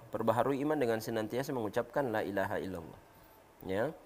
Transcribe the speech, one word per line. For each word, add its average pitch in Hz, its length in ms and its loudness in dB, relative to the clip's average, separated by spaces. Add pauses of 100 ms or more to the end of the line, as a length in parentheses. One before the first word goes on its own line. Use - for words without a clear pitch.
(140)
Perbaharui 120 480 2
iman 151 160 2
dengan 113 240 2
senantiasa 117 540 -2
mengucapkan 117 580 0
la 107 80 2
ilaha 95 400 0
illallah. 90 380 -8 (680)
Ya. 104 240 2 (160)